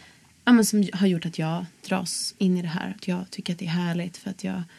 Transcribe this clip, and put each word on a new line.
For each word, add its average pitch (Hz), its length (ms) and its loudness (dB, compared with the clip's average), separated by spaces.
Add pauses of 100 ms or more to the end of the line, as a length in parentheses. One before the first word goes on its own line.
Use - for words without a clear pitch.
(460)
ja, 247 60 6
men 226 140 8
som 208 280 2
har 190 140 2
gjort 170 180 2
att 165 140 -6
jag 165 260 -2 (220)
dras - 500 -4
in 185 200 4
i 175 40 -2
det 170 60 -4
här. 175 300 -4
Att - 100 -16
jag 185 220 -4
tycker - 240 -6
att 170 60 -8
det 185 60 -8
är 165 40 -4
härligt 175 480 -2
för - 120 -10
att 190 140 -10
jag 185 200 -4 (160)